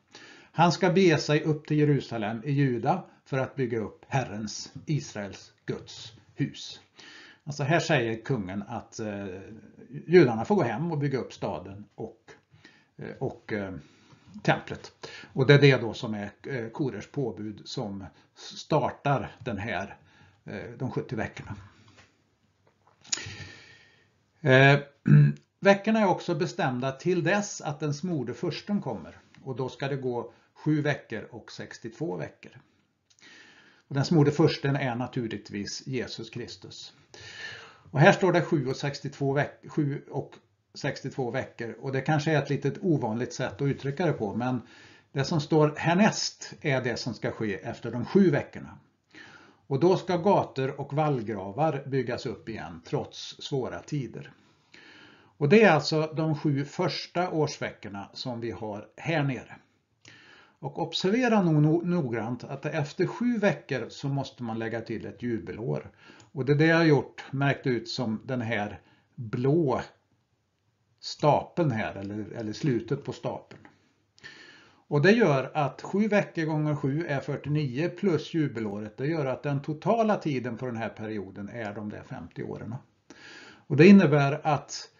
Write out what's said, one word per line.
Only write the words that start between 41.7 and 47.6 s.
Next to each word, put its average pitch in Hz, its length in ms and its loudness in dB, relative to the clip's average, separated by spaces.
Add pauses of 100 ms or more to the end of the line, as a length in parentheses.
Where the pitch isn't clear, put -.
Och 135 100 -6
det 131 100 0
kanske 156 300 0
är 143 120 4
ett - 60 -8
litet 139 320 -2
ovanligt 120 520 0
sätt 127 200 -4
att - 80 -10
uttrycka 143 440 -2
det 220 80 2
på, 104 220 -4
men 123 260 -2 (500)
det 135 140 -2
som 160 160 0
står 151 360 4
härnäst - 840 0
är 135 200 0
det 117 160 -2
som 117 160 -6
ska 117 180 -4
ske 104 240 -4
efter 113 360 -10